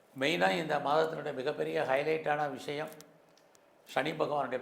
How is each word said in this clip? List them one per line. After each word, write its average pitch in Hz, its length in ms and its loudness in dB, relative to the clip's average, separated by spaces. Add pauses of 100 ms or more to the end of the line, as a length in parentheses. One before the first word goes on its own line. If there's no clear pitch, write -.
(200)
மெயினா 175 300 4
இந்த 160 280 0
மாதத்தினுடைய 151 560 0
மிகப்பெரிய 151 560 -2
ஹைலைட்டான 147 600 0
விஷயம் 147 360 -6 (960)
சனி 143 280 0
பகவானுடைய 139 500 0